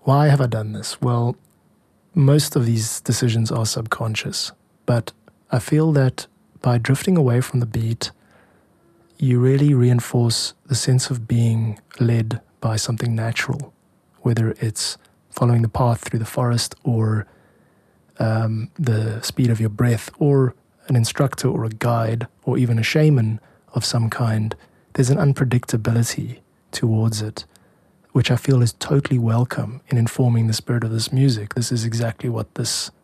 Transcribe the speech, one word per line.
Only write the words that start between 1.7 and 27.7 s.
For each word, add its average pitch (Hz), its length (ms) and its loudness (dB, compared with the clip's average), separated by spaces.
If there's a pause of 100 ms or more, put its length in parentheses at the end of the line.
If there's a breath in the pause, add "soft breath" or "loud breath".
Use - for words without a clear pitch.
most 147 420 4
of 120 120 2
these 113 340 -2
decisions 113 500 0
are 110 140 -2
subconscious, 110 880 -6 (340)
but 120 280 0 (380)
I 127 60 0
feel 156 360 2
that 131 340 0 (340)
by 123 160 2
drifting 139 400 2
away 123 240 4
from - 180 -2
the 120 60 0
beat, 113 460 -4 (1040 soft breath)
you 123 220 2
really 139 340 4
reinforce 120 800 2 (140)
the 135 80 -2
sense 127 340 0
of 117 180 -6
being 113 520 0 (200)
led 113 400 0 (220)
by 110 140 -2
something 113 400 -4
natural, 117 580 -6 (480)
whether 113 380 0
it's - 400 -6 (320 soft breath)
following 120 320 2
the 113 60 0
path 117 320 0
through - 180 -6
the 113 60 -4
forest 120 580 -2
or, 110 420 0 (960 soft breath)
um, 113 600 -2
the 113 420 0
speed 123 300 0
of 110 80 0
your 110 100 0
breath 117 480 0
or 139 380 2 (320)
an 135 80 2
instructor 127 520 0
or 123 180 0
a 110 40 -2
guide 117 560 -2 (200)
or 123 120 0
even 120 220 2
a 113 40 0
shaman 127 560 2 (360 soft breath)
of 120 100 -2
some 113 240 0
kind. 110 460 -2 (380 soft breath)
There's 127 180 2
an 143 80 2
unpredictability 120 1200 0 (320)
towards 110 500 0
it, 107 240 -10 (680 soft breath)